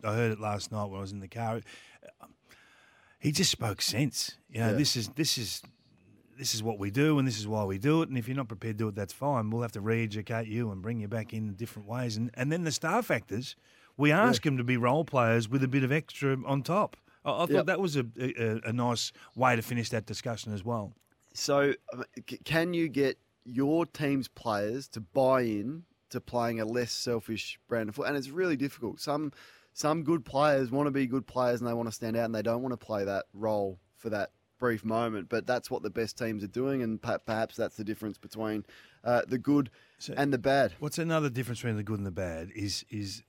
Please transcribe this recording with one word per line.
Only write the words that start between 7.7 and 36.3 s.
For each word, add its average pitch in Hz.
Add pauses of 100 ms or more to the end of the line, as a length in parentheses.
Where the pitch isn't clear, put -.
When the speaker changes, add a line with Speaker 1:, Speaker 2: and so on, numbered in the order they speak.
Speaker 1:
do 151
it. -
And 131
if 113
you're 131
not 131
prepared 110
to 110
do 107
it, 101
that's 101
fine. 127
We'll 117
have 117
to 104
re-educate 113
you 110
and 95
bring 113
you 104
back 110
in 110
different 104
ways. 120
And, 117
and 131
then 170
the 156
star 185
factors, 127 (400)
we 147
ask 208
Speaker 2:
Yeah. 156
Speaker 1:
them 131
to 123
be 123
role 123
players 117
with 131
a 131
bit 131
of 127
extra 143
on 139
top. 170 (280)
I, 147
I 110
thought 170
Speaker 2:
Yep. 151
Speaker 1:
that 175
was 160
a, 127 (160)
a, 113
a 113
nice 120 (220)
way 123
to 113
finish 117
that 113
discussion 110
as 95
well. 110 (400)
Speaker 2:
So, 143 (180)
uh, 123 (260)
c-, 127
can 165
you 165
get 135 (280)
your 139
team's 139
players 110
to 117
buy 131
in 120 (260)
to 117
playing 117
a 110
less 117
selfish - (100)
brand 110
of 104
foot? 139
And 143
it's 135
really 170
difficult. 123
Some, 147 (400)
some 156
good 156
players 135
wanna 143
be 135
good 123
players 123
and 120
they 117
wanna 117
stand 113
out 117
and 113
they 107
don't 117
wanna 127
play 104
that 98
role 101 (180)
for 113
that 101 (300)
brief 113
moment, 110
but 113
that's 123
what 127
the 104
best 113
teams 117